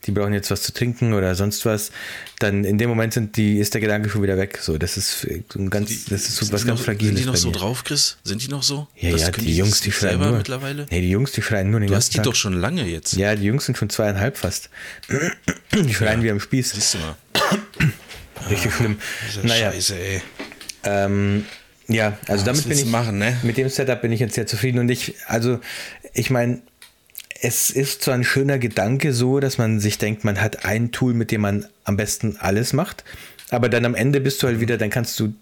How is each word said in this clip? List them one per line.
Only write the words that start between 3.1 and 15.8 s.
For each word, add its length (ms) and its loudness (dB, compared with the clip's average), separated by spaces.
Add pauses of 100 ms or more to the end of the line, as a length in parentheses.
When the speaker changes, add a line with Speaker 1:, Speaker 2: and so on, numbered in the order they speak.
Speaker 1:
sind 240 -2
die, 220 4
ist 160 0
der 60 0
Gedanke 280 0
schon 140 0
wieder 160 2
weg. 200 -2
So, 200 -2
das 180 -2
ist 300 -4 (280)
ein 140 -2
ganz, 200 0
Speaker 2:
Sind 180 -6
die, 20 -10
Speaker 1:
das 180 -2
ist 100 -4
so 80 -2
Speaker 2:
sind 80 -2
Speaker 1:
was 80 0
Speaker 2:
die 60 0
Speaker 1:
ganz 120 0
Speaker 2:
noch, 60 -4
Speaker 1:
Fragiles 240 2
Speaker 2:
sind 100 2
die 60 0
noch 80 0
Speaker 1:
bei 60 2
Speaker 2:
so 100 2
Speaker 1:
mir. 80 0
Speaker 2:
drauf, 260 -4
Chris? 400 -2
Sind 180 -6
die 60 -6
noch 160 -6
so? 240 -2 (100)
Speaker 1:
Ja, 140 0
Speaker 2:
Das 100 2
Speaker 1:
ja, 80 2
Speaker 2:
können 160 -4
Speaker 1:
die 80 0
Speaker 2:
die 60 2
Speaker 1:
Jungs, 140 4
Speaker 2:
das 80 2
Speaker 1:
die 100 -2
schreien 220 0
Speaker 2:
selber 160 2
Speaker 1:
nur. 100 2
Speaker 2:
mittlerweile? 500 -6
Speaker 1:
Nee, 120 0
die 100 2
Jungs, 220 2
die 100 -2
schreien 260 0
nur 100 4
den 100 2
Speaker 2:
Du 40 4
Speaker 1:
ganzen 120 2
Speaker 2:
hast 80 -2
die 40 0
Speaker 1:
Tag. 80 2
Speaker 2:
doch 80 2
schon 200 0
lange 340 0
jetzt. 260 -4
Speaker 1:
Ja, 220 2
die 100 -2
Jungs 200 2
sind 120 0
schon 140 -2
zweieinhalb 460 0
fast. 340 -4 (380)
<clears throat> 640 -4
Die 200 4